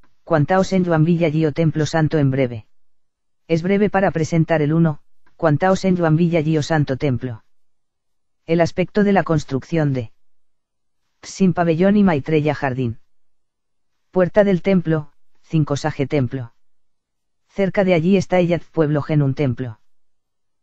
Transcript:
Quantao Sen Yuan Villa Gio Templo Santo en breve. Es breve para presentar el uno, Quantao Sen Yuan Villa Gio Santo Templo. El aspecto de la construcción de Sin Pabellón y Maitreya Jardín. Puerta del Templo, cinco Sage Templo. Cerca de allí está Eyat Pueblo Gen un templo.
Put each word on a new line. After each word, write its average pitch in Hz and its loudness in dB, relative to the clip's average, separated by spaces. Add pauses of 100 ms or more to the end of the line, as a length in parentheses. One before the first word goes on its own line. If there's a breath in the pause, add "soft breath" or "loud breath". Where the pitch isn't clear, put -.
(240)
Quantao 170 2
Sen 185 0
Yuan 160 2
Villa 170 0
Gio 156 0
Templo 156 -2
Santo 160 -2
en 139 2
breve. 123 -4 (800)
Es 165 0
breve 196 0
para 196 0
presentar 160 0
el 147 0
uno, 165 0 (340)
Quantao 170 0
Sen 190 0
Yuan 160 2
Villa 165 0
Gio 151 -2
Santo 143 -2
Templo. 127 -6 (1040)
El 170 0
aspecto 185 0
de 202 2
la 180 2
construcción 147 -2
de 123 -6 (1080)
Sin 190 0
Pabellón 175 2
y 202 6
Maitreya 151 0
Jardín. 127 -4 (1080)
Puerta 185 2
del 190 0
Templo, 160 0 (300)
cinco 147 -2
Sage 143 -4
Templo. 131 -4 (960)
Cerca 196 0
de 185 2
allí 175 4
está 185 0
Eyat 170 0
Pueblo 151 0
Gen 151 0
un 135 0
templo. 127 -4 (800)